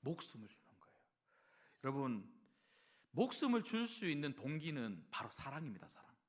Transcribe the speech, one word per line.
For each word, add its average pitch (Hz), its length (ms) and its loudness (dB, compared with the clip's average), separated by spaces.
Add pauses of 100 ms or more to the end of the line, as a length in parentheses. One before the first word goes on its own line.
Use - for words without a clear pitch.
목숨을 120 460 -4
주는 - 180 -20 (140)
거예요. - 160 -20 (880)
여러분, 135 480 0 (800)
목숨을 240 520 4
줄 233 240 2
수 208 200 -2
있는 147 280 2
동기는 139 760 -2
바로 - 220 -4
사랑입니다, 139 560 -6
사랑. - 180 -20 (240)